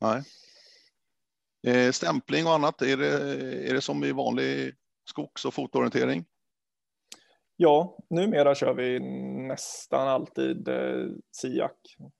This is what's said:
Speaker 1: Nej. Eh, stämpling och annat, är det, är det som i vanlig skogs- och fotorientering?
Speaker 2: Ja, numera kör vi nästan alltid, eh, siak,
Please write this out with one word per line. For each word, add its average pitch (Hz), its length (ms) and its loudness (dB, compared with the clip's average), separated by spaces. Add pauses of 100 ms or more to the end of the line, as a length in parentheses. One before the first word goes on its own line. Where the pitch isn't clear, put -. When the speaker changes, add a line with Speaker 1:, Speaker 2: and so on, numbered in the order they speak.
Speaker 1:
Nej. 113 220 0 (1400)
Eh, 123 240 6
stämpling 156 540 -2
och 165 80 4
annat, 156 280 2
är 135 160 2
det, 143 160 0 (560)
är 131 40 0
det 135 80 0
som 143 220 -4
i 139 80 0
vanlig 131 640 -2 (340)
skogs- - 360 -8
och 131 80 -2
fotorientering? 131 720 0 (1300)
Speaker 2:
Ja, 165 420 4 (120)
numera 165 460 4
kör 131 180 2
vi 127 260 0 (480)
nästan 135 600 -4
alltid, 131 600 -2
eh, 127 400 -2 (240)
siak, - 680 -6 (220)